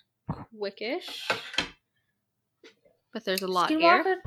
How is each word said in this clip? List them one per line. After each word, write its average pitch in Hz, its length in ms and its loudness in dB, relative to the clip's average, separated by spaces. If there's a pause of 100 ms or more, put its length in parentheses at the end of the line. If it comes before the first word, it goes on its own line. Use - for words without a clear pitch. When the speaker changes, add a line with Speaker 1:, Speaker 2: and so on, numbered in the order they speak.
(300)
Speaker 1:
quickish, 220 1000 -10 (1800)
but 220 120 -10
there's 190 180 0
a 185 40 -4
lot 180 220 2
here. 311 100 2
Speaker 2:
Skinwalker 349 360 6 (120)